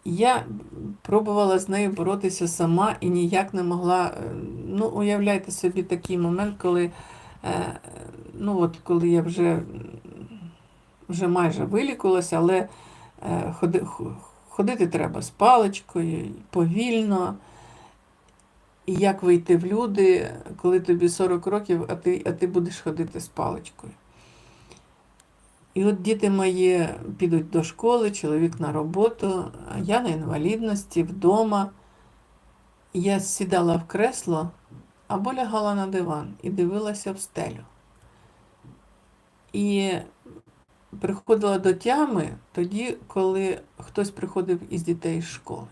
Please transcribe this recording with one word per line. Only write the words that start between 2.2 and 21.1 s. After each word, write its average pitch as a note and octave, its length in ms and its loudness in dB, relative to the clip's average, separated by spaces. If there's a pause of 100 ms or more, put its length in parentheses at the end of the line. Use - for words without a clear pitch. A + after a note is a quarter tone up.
сама F3 520 2
і F#3 100 -2
ніяк F3 440 0
не F#3 100 -2
могла, F3 440 2
е, - 240 -8 (360)
ну, G3 200 -2
уявляйте G3+ 640 0
собі F#3 320 -2
такий F3+ 340 -4
момент, F#3 440 0
коли, F3 300 0 (520)
е, F3 360 -6 (540)
ну, G3+ 260 -2
от, E3+ 240 2
коли E3+ 260 2
я E3+ 120 4
вже, E3+ 380 0 (1500)
вже F3+ 180 -2
майже F3 380 2
вилікувалася, G3 720 0
але, F#3 320 2 (600)
е, E3+ 300 -4
ходи-, F3 260 0
ху-, - 300 -10 (340)
ходити G#3 380 0
треба E3 340 -2
з - 80 -8
паличкою, G3 1040 2 (180)
повільно. G3 840 0 (1500)
І F#3+ 80 -2
як F#3+ 300 2
вийти F3 340 6
в F3 80 0
люди, G3 680 4 (300)
коли F3+ 180 4
тобі F3 300 4
сорок F3+ 380 0